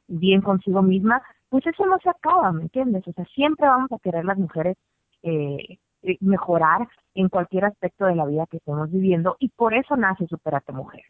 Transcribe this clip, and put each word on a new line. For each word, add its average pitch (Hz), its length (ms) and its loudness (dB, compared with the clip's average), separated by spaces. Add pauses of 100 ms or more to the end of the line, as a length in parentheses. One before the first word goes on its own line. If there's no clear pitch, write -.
bien 190 340 2
consigo 196 400 0
misma, 196 420 2 (260)
pues 262 180 0
eso 339 200 -2
no 381 120 2
se 370 100 -2
acaba, 320 440 2
¿me 160 100 -4
entiendes? 240 460 -2
O 175 40 -10
sea, 175 120 -8 (100)
siempre 294 320 0
vamos 262 260 2
a 220 60 -8
querer 165 260 -4
las 196 140 -2
mujeres, 175 380 -2 (460)
eh, 151 560 -6 (240)
eh, 185 180 -4
mejorar 180 680 2 (260)
en 190 140 2
cualquier 185 360 -2
aspecto 196 420 -2
de 180 80 2
la 160 100 0
vida 151 220 -2
que 165 120 -14
estemos 151 320 -6
viviendo, 180 500 0
y 262 80 -2
por 226 260 -2
eso 269 220 -2
nace 190 320 -2
Supérate 147 440 -6
Mujer. - 380 -14